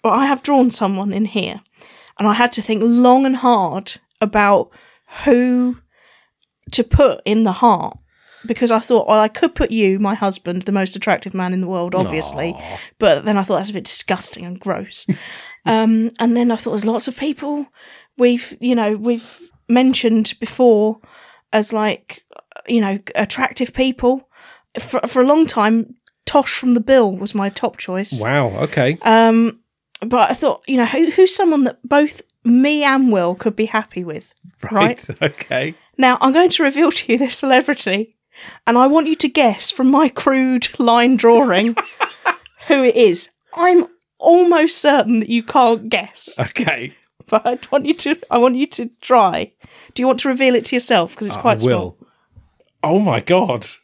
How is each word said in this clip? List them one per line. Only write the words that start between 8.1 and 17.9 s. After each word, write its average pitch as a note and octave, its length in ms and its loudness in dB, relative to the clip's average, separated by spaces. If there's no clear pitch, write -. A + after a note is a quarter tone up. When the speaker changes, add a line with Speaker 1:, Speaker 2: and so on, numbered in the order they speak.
Speaker 1:
because A#3 260 -2
I A3+ 80 2
thought, A#3 280 0
"Well, G#3+ 120 4
I G#3+ 100 2
could - 260 -4
put - 160 -2
you, G3 280 0
my G3+ 160 -2
husband, F#3 480 -6
the G3+ 80 -6
most F#3+ 240 -2
attractive F#3+ 380 -4
man F3+ 200 -4
in F#3 80 -4
the F#3 60 -4
world, F3+ 280 -6
obviously." D#3 600 -4
Speaker 2:
Aw. - 220 -16
Speaker 1:
But - 260 2
then G#3 120 0
I G3 60 -2
thought, F#3+ 140 -2
"That's G3 120 -6
a G#3+ 40 -12
bit F#3+ 120 -10
disgusting - 600 -8
and F3+ 140 -14
gross." - 520 -8
Speaker 2:
<laughs> F#3 40 0
Speaker 1:
Um, A3 520 2
and A#3+ 200 0
then A#3+ 120 2
I A3+ 60 0
thought, A3+ 140 -10
"There's G#3 160 -4
lots A#3+ 240 -2
of B3+ 80 -12
people D4 480 -6